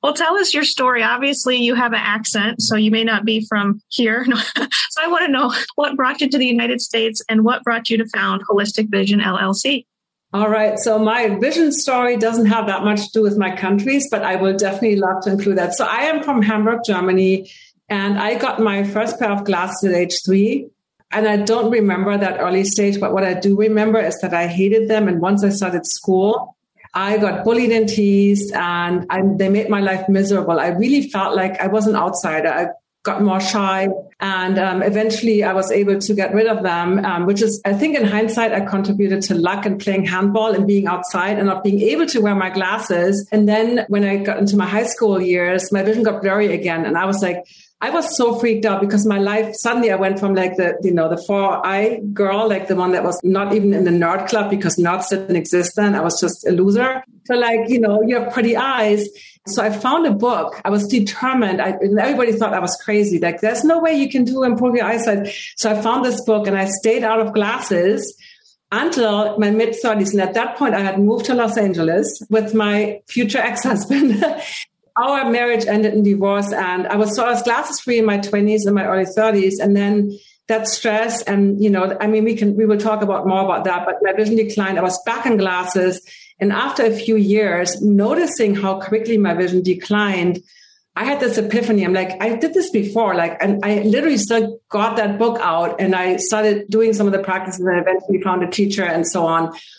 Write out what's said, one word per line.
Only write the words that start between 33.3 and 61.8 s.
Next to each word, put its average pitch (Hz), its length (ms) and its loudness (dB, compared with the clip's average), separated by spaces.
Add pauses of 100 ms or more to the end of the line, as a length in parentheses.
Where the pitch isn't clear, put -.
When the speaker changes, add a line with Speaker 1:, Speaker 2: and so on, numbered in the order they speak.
Speaker 2:
shy, 196 460 0 (320)
and, 190 400 -2
um, 185 240 0
eventually 214 600 2
I 190 100 0
was 190 180 0
able 202 260 2
to 202 160 -2
get 196 220 0
rid 220 100 4
of 214 160 0
them, 180 420 0
um, 175 220 -2
which 202 160 2
is, 214 240 0
I 202 80 0
think 294 240 0
in 233 80 2
hindsight, 220 480 0
I 196 80 0
contributed 196 600 0
to 190 100 -2
luck 185 320 0
and 196 140 -2
playing 190 260 -2
handball 202 480 0
and 196 140 2
being 202 180 2
outside 180 540 -2
and 196 80 2
not 190 160 -2
being 202 180 2
able 302 240 2
to 240 160 -2
wear 202 140 2
my 185 160 0
glasses. 196 800 -2
And 208 180 4
then 226 380 2
when 202 160 2
I 196 140 0
got 202 200 -4
into 202 180 2
my 185 120 4
high 208 160 0
school 214 360 0
years, 180 520 0
my 196 100 0
vision 220 220 2
got 208 180 0
blurry 196 320 2
again. 165 320 -2
And 135 100 -2
I 180 100 0
was 196 180 -2
like, 180 200 -4 (400)
I 240 60 -2
was 320 260 -4
so 233 220 2
freaked 220 280 0
out 196 160 0
because 202 260 2
my 202 100 2
life, 208 380 -2
suddenly 233 340 0
I 190 60 2
went 196 240 0
from, 196 160 0
like, 180 220 0
the, 175 260 0
you 185 100 2
know, 160 160 2
the 170 160 -2
four 196 400 0
eye 208 360 -2 (120)
girl, 202 340 0
like, 190 200 -4
the 190 80 0
one 185 160 0
that 180 120 0
was 175 200 -2
not 196 320 0
even 202 180 2
in 190 120 2
the 175 40 2
nerd 175 380 0
club 202 240 0
because 175 240 -2
nerds 175 340 0
didn't 190 260 -2
exist 175 400 -2
then. 208 200 2
I 147 60 -2
was - 200 -2
just - 260 -4
a - 40 2
loser. 233 520 2 (220)
So, 247 80 -2
like, 233 340 0
you 247 120 2
know, 214 240 4
you 240 160 2
have - 120 -4
pretty 233 240 2
eyes. 214 540 0 (380)
So 202 160 -2
I 214 80 0
found 277 340 0
a 262 60 2
book. 202 520 -2
I 196 60 -2
was 202 180 0
determined. 233 720 0
I, 190 100 0
and 196 280 0